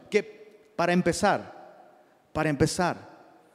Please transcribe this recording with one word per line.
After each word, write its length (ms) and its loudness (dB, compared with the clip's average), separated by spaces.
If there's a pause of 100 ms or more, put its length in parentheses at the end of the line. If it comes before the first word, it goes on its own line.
(100)
que 680 -6
para 160 2
empezar, 1400 -2
para 180 -2
empezar, 580 0 (460)